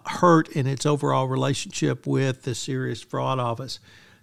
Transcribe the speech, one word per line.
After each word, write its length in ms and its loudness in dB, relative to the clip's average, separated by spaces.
hurt 440 6
in 180 -2
its 180 -2
overall 420 0
relationship 800 -2
with 360 0
the 120 -4
Serious 460 -6
Fraud 380 -4
Office. 400 -4